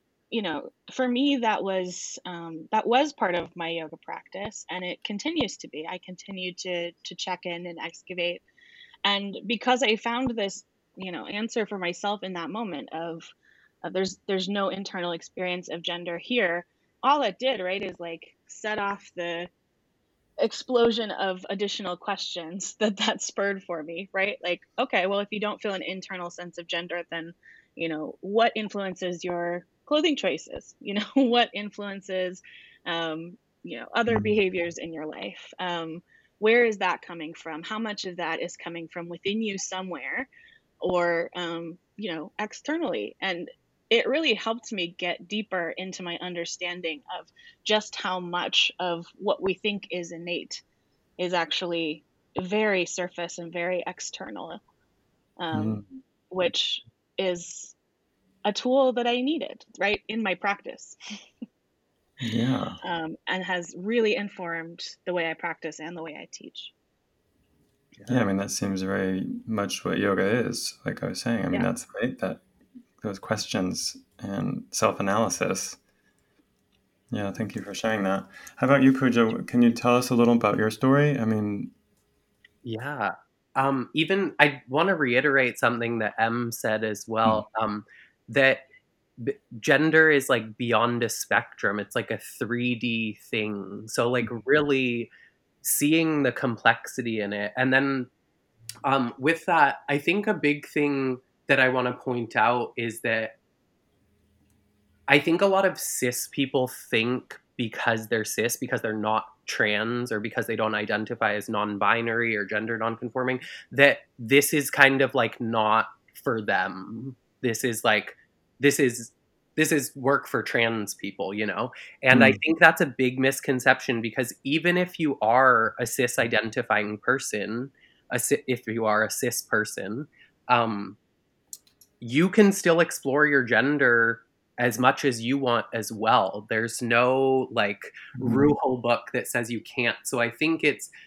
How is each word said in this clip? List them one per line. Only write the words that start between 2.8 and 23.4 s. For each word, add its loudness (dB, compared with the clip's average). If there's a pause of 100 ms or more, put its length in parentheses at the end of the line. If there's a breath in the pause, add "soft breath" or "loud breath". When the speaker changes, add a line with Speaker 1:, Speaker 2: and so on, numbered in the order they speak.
Speaker 1:
was 4
part 0
of -4
my -6
yoga -8
practice, -12
and -6
it -8
continues -4
to -16
be. -10
I -10
continue -10
to, -6
to -16
check -6
in -8
and -12
excavate. -6 (640 soft breath)
And 0 (100)
because 2
I 2
found -2
this, -4 (320)
you -10
know, -8
answer -2
for -8
myself -4
in -6
that -6
moment -6
of, -8 (600 soft breath)
uh, -6
there's, -2 (100)
there's -2
no 0
internal -6
experience -6
of -8
gender -6
here, -2 (380)
all 4
it -2
did, 0
right, -2
is, -8
like, -10 (260)
set -6
off -6
the -6 (880)
explosion 2
of -4
additional -4
questions -8
<laughs> -16
that 0
that 0
spurred -4